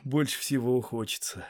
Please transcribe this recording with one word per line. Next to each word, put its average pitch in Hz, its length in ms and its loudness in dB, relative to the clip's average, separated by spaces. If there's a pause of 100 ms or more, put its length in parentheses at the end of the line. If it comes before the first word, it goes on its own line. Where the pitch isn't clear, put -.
больше 139 360 2
всего 127 420 2
хочется. - 680 -4